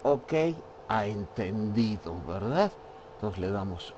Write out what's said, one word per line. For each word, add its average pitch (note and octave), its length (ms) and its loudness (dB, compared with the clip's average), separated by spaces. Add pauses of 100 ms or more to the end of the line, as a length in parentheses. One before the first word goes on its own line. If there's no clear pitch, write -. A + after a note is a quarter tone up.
ok C#3 280 4 (540)
a G#2+ 200 2
entendido, G#2 1080 0 (100)
¿verdad? A2+ 460 2 (460)
Entonces F#2+ 240 -2
le F#2 100 2
damos G2 480 -4